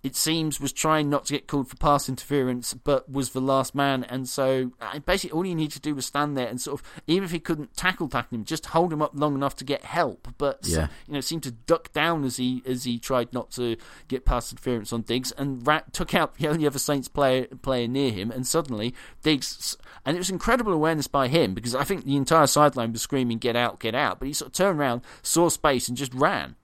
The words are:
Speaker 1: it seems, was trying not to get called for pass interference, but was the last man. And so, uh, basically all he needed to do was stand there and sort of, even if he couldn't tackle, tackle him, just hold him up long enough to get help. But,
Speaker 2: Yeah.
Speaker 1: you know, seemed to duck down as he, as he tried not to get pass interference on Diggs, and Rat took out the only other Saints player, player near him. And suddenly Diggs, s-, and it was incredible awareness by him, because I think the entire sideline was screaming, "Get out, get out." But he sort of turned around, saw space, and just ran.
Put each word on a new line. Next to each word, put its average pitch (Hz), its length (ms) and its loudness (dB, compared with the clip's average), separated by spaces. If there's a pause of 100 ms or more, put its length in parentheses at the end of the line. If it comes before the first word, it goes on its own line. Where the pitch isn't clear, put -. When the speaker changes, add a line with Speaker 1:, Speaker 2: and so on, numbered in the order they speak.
Speaker 1:
it 135 140 -8
seems, 156 460 0
was 135 100 -4
trying 156 380 2
not 147 160 0
to 143 80 -4
get 139 120 -4
called 135 220 -2
for - 80 -16
pass 143 320 4
interference, 127 680 -2
but 135 380 0
was 131 200 -2
the 131 100 -2
last 135 340 0
man. 139 300 0
And 127 240 -6
so, 131 500 2
uh, 113 200 -8
basically 180 360 -2
all 165 80 0
he 190 100 -2
needed 156 200 -2
to 143 80 -14
do 151 120 -2
was 131 120 -4
stand 147 320 -2
there 123 100 0
and 123 140 -6
sort 147 180 -6
of, - 280 -16
even 185 180 4
if 165 60 -6
he 170 100 -4
couldn't 151 340 -4
tackle, 175 320 0
tackle 123 300 -4
him, 107 80 -6
just - 220 -6
hold 165 260 2
him 151 80 -2
up 151 120 0
long 147 220 0
enough 135 220 -2
to 135 80 -12
get 139 180 -4
help. 156 540 -2
But, 143 260 -2
Speaker 2:
Yeah. 80 240 0 (180)
Speaker 1:
you 147 100 -8
know, 139 40 -2
seemed 160 240 -4
to 127 80 -8
duck 120 400 -2
down 156 320 0
as 127 140 -2
he, 127 280 -2
as 127 200 -4
he 120 120 -2
tried 120 360 -2
not 123 180 -6
to 120 240 -2 (320)
get 127 160 -4
pass - 300 2
interference 117 400 -4
on 117 80 -2
Diggs, 123 320 -2
and 135 340 -4
Rat 151 240 0
took - 240 -4
out 165 200 2
the 156 120 -2
only 151 180 2
other 139 140 0
Saints 139 300 0
player, 131 380 2 (140)
player 123 280 0
near 135 220 2
him. 104 200 -4
And 127 160 -6
suddenly 123 480 -2 (260)
Diggs, - 380 0
s-, - 180 -6 (280)
and 151 100 2
it 175 60 -4
was 180 80 -2
incredible 214 420 2
awareness 156 360 2
by 135 200 2
him, 127 260 4
because 117 220 -4
I 139 80 0
think 180 220 -2
the 139 100 2
entire 143 320 6
sideline 131 460 4
was 113 80 -6
screaming, 123 360 0
"Get 117 200 0
out, 117 240 0
get 113 140 -2
out." 123 240 0
But 135 100 -6
he 151 40 -8
sort - 140 -6
of - 60 -20
turned 180 260 2
around, 123 220 0 (220)
saw 170 260 4
space, 135 400 2
and 123 80 -4
just 127 160 -4
ran. 131 500 0